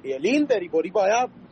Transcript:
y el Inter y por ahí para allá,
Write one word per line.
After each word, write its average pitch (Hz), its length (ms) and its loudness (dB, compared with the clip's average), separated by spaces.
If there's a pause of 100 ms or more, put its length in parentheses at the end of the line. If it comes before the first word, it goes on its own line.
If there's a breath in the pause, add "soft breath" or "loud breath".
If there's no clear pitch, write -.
y 135 100 -6
el 135 120 -6
Inter 254 380 2
y 175 60 -10
por 160 160 0
ahí 185 60 -10
para 214 320 2
allá, 247 100 -6 (200)